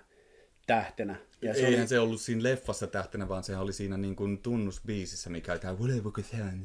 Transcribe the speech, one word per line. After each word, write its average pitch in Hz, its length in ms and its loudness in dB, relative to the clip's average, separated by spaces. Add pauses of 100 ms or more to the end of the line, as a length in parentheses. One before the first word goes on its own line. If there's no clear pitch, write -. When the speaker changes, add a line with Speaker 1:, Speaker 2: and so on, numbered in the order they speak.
(680)
Speaker 1:
tähtenä. 104 500 2 (260)
Ja 110 120 0
se 131 120 2
Speaker 2:
Eihän 120 140 6
Speaker 1:
oli 110 80 2
Speaker 2:
se 127 100 6
ollut 113 220 4
siinä 113 220 0
leffassa 123 440 0
tähtenä, 98 420 -4
vaan 95 160 -2
se 95 120 -4
oli 95 160 -2
siinä 98 240 -2
niinku 98 280 -2 (180)
tunnusbiisissä, 101 880 -2
mikä 85 220 -4
oli 85 80 0
tää 92 140 -4
Voulez-vous 110 440 0
que 101 140 -2
ça 113 120 -2 (200)